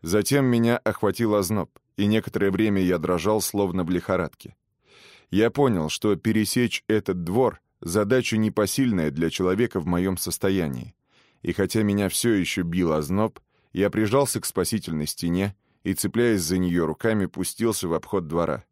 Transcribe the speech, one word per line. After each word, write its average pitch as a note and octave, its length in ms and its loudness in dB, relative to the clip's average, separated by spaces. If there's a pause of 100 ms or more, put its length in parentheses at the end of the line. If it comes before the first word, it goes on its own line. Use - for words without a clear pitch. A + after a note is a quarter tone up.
Затем G#2 460 2
меня A#2 320 2
охватил G#2+ 560 0
озноб — G2 360 0 (280)
и G2+ 80 2
некоторое G#2 440 0
время G2 300 2
я F2+ 160 2
дрожал, F2+ 460 0
словно F#2+ 420 -2
в E2 60 -4
лихорадке. F2+ 680 -4 (720)
Я A2 200 2
понял, G2+ 400 0
что G#2 260 0
пересечь A2 720 0
этот G2 380 0
двор — G#2+ 360 0 (200)
задача G#2+ 580 2
непосильная G#2 720 2
для D#2+ 180 -2
человека F#2+ 520 0
в D2+ 60 -6
моём F2+ 300 0
состоянии. E2 800 -2 (480)
И E2+ 100 -4
хотя G#2 300 0
меня G2+ 260 0
всё A#2 240 0
ещё F#2 300 0
бил E2+ 300 0
озноб, F2+ 480 -2 (320)
я G2 180 2
прижался A2 500 0
к - 60 -8
спасительной E2+ 600 -4
стене F#2 480 -2 (280)
и, F#2+ 100 -2
цепляясь A2 480 0
за F2 180 0
неё F2 280 2
руками, G2+ 400 0
пустился G2 640 -4
в E2 60 0
обход E2+ 320 -2
двора. D#2 460 -2